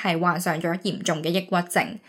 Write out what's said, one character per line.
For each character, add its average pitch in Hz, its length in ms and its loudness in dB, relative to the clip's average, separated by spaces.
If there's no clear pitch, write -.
係 170 160 2
患 170 220 2
上 165 200 0
咗 170 200 0
嚴 - 220 -4
重 156 200 0
嘅 156 60 -2
抑 185 200 2
鬱 175 200 2
症。 196 300 0